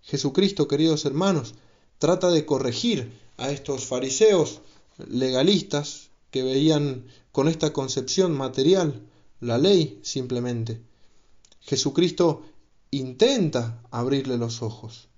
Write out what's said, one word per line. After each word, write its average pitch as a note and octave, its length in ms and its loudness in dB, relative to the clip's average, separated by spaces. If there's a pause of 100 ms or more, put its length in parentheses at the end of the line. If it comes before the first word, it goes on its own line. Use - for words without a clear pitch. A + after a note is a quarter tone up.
Jesucristo, D3 640 0
queridos D3+ 360 0
hermanos, D3 500 0 (440)
trata F3+ 320 2
de D#3 160 2
corregir C3 640 -2 (240)
a B2+ 140 -6
estos C#3 360 -8
fariseos C#3+ 760 2 (480)
legalistas C#3+ 1000 0 (200)
que C3 120 -4
veían C#3 640 0 (260)
con C#3 160 2
esta D#3+ 240 0
concepción C#3 600 -2
material C3+ 760 0 (340)
la A#2+ 180 0
ley E3 440 2
simplemente. A#2+ 760 -6 (800)
Jesucristo D#3+ 840 0 (480)
intenta C3 1000 0
abrirle C3 460 -2
los A#2 260 -6
ojos. - 560 -12